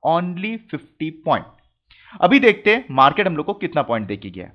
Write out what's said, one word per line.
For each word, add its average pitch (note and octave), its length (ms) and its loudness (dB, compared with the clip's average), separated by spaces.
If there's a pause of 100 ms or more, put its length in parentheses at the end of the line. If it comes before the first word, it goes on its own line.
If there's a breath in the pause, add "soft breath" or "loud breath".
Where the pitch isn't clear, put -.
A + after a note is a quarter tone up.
only F3+ 500 -4 (140)
फिफ्टी D#3 400 -10
पॉइंट। C#3 360 -4 (720 loud breath)
अभी G3+ 180 6
देखते A3 360 4
हैं B3+ 160 -4
मार्केट C#3 360 4
हम E3+ 100 -2
लोग D3 100 -4
को G3+ 80 -4
कितना E3+ 280 -4
पॉइंट A2+ 240 -4
देके G2+ 240 -10
गया F2+ 140 -16
है। F2 100 -20